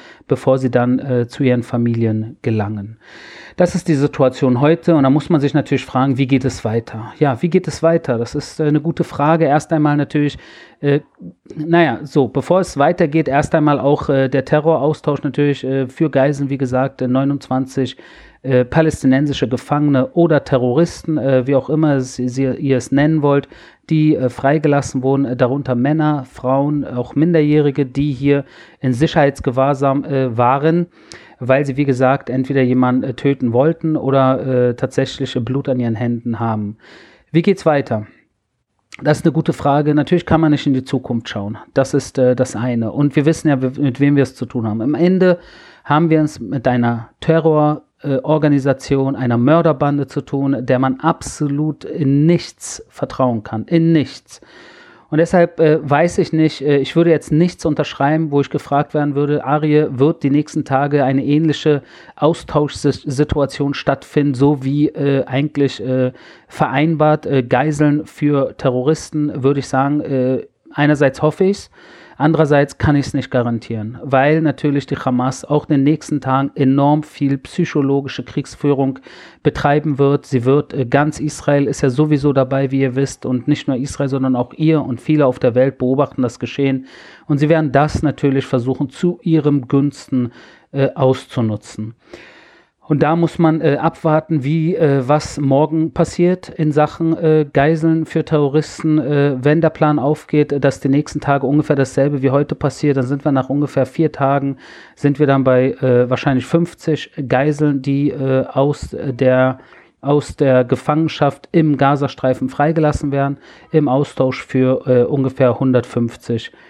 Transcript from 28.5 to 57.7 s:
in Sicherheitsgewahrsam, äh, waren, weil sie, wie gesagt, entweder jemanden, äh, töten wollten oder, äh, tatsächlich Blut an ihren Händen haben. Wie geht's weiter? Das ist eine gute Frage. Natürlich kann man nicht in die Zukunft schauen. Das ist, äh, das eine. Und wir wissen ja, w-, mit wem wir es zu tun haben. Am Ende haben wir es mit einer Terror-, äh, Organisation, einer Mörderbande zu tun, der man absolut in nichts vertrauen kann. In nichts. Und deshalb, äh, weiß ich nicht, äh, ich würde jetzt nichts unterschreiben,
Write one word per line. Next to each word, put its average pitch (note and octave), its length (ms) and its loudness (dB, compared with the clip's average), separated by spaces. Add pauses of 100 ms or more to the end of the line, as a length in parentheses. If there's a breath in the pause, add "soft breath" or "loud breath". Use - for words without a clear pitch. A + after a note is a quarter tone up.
in B2+ 120 0
Sicherheitsgewahrsam, C#3 1080 0
äh, C3 340 -2
waren, C#3+ 480 2 (540 loud breath)
weil C3 260 0
sie, C3+ 100 -4
wie C#3+ 100 0
gesagt, C3 440 0
entweder C3 320 -2
jemanden, B2+ 420 2
äh, C3 120 -6
töten C3+ 360 -2
wollten D#3 460 0
oder, C3 480 0
äh, B2 300 0
tatsächlich C3 580 -4 (100)
Blut C3 240 -4
an B2+ 120 -2
ihren A#2 160 -2
Händen A#2 440 -4
haben. G#2+ 380 -4 (540 loud breath)
Wie D#3+ 100 2
geht's F#3+ 240 0
weiter? C3+ 400 0 (960 soft breath)
Das D3 160 2
ist - 80 -10
eine D3+ 80 2
gute D#3 200 -2
Frage. D3 420 0
Natürlich E3 320 0
kann D#3+ 120 2
man D#3+ 120 2
nicht D3 160 0
in C#3 80 2
die B2+ 80 -2
Zukunft B2 460 -6
schauen. G#2+ 280 -10 (160)
Das C3+ 220 0
ist, - 240 -4
äh, B2+ 160 2
das B2 200 -4
eine. A#2 360 -4
Und C#3+ 240 -2
wir D3 100 2
wissen D#3+ 220 0
ja, C#3 120 2
w-, C3 220 -4
mit C3+ 180 -2
wem C#3+ 160 2
wir C#3 80 4
es C3 120 -4
zu B2 100 -8
tun A#2 220 -4
haben. A2 160 -4
Am C#3+ 100 0
Ende F3+ 460 2 (440 loud breath)
haben D#3 280 2
wir D#3 100 4
es D3+ 180 -2
mit A#2+ 280 -6
einer A#2+ 420 0 (120)
Terror-, D3+ 600 2 (200)
äh, C#3 220 -2
Organisation, C#3 920 0
einer A#2+ 220 0
Mörderbande C#3+ 720 2
zu - 140 -6
tun, C#3 440 -4
der B2+ 140 2
man C3 200 0
absolut D3+ 840 -4
in C#3+ 400 0
nichts - 640 -2
vertrauen B2 540 -4
kann. A2 220 -8
In E3 280 2
nichts. - 480 -4 (680 loud breath)
Und D3+ 100 0
deshalb, E3+ 400 2
äh, D#3 220 4
weiß D3+ 360 0
ich F3+ 160 -2
nicht, D#3 280 0
äh, C#3+ 160 2
ich - 180 -2
würde E3+ 140 4
jetzt D3+ 220 0
nichts E3+ 340 0
unterschreiben, D3+ 680 0